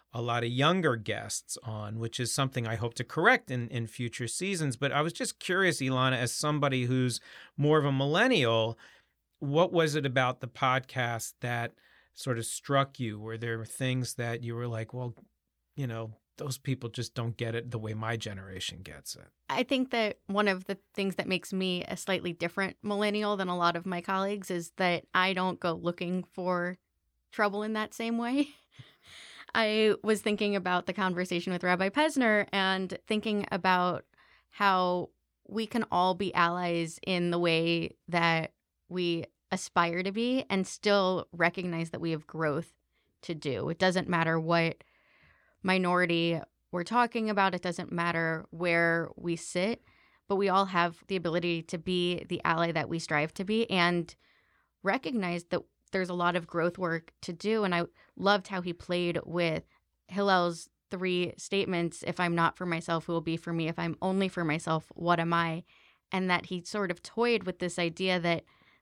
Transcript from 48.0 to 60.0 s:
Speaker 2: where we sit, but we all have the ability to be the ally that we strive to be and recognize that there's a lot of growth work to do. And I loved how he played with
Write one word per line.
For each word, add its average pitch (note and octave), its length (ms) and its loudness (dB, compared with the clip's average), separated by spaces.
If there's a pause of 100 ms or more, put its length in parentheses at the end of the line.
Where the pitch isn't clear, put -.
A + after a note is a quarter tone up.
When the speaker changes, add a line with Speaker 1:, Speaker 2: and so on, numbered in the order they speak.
Speaker 2:
where E3+ 640 2
we E3+ 200 -4
sit, F#3+ 460 -2 (460)
but G3 80 2
we G3 140 2
all G3 160 4
have F3 320 0 (100)
the F#3+ 80 -2
ability E3+ 460 0
to F3 160 -8
be F3 500 -2
the F3 160 -6
ally E3+ 280 2
that D#3 180 -2
we E3+ 80 -2
strive D#3 360 0
to G3 100 -6
be A3 260 0
and F3 440 2 (680)
recognize G3 640 -2
that - 180 -2 (300)
there's F#3 180 0
a F3+ 40 -4
lot F3 220 2
of E3 100 -2
growth E3+ 320 0
work E3 340 -4 (100)
to F3+ 100 -8
do. G#3 320 0
And F3+ 100 0
I E3+ 100 0 (320)
loved G3 320 2
how F#3+ 120 -4
he F3 120 -4
played F3 520 -2
with E3 400 -2 (440)